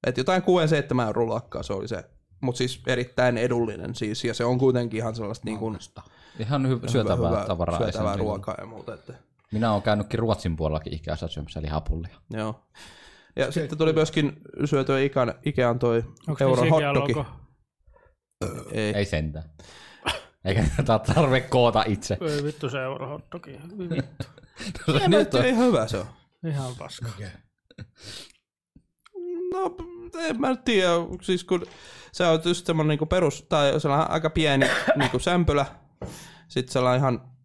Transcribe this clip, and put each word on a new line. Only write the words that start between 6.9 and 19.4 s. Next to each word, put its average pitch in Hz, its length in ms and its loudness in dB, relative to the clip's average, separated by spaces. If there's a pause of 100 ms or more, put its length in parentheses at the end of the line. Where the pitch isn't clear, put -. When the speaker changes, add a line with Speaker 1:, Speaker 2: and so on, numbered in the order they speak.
Speaker 1:
hyvä 80 180 0
Speaker 3:
tavaraa, 85 320 -2
ei 110 40 0
Speaker 1:
syötävää 104 300 -2
Speaker 3:
sen 101 60 -4
Speaker 1:
ruokaa 101 400 -4
ja - 60 -12
muuta, 110 280 -14
että - 200 -16 (380)
Speaker 3:
Minä 110 220 2
oon 104 80 2
käynytkin 107 380 0
Ruotsin 104 360 0
puolellakin 78 380 -2
Ikeassa 80 340 -6
syömässä 78 340 -10
lihapullia. 78 540 -4 (180)
Speaker 1:
Joo. 110 320 -6 (680)
Ja 135 100 0
Speaker 2:
Se 151 60 -6 (100)
Speaker 1:
sitten 151 160 -6
tuli 160 160 4
myöskin 156 480 0 (240)
syötyä 135 340 2
Ikean, 135 340 2 (120)
Ikean 123 340 2
toi 117 240 2 (240)
Speaker 4:
Onks 147 140 -2
Speaker 1:
euron 127 220 4
Speaker 4:
niissä 160 140 6
Ikean 143 180 2
Speaker 1:
hotdogi. 135 180 2
Speaker 4:
logo? 143 160 -4 (1400)
Speaker 1:
Ei. 107 240 -2
Speaker 3:
Ei 101 100 2
sentään. 78 440 -4 (960)